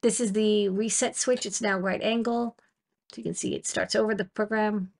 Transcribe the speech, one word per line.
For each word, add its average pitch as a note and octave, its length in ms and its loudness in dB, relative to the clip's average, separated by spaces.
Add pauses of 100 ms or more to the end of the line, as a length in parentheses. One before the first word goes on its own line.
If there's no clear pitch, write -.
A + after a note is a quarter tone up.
This A3+ 180 2
is A3 140 0
the G#3 360 4
reset A3 460 0
switch. B3 300 0
It's - 160 -4
now G3+ 160 0
right F#3 240 -2
angle. A#3 560 0 (540)
So - 60 -14
you - 60 -12
can E3+ 100 -2
see F3+ 220 -2
it - 120 -6
starts F#3 280 -2
over A3 200 2
the G3 100 -4
program G#3+ 760 -2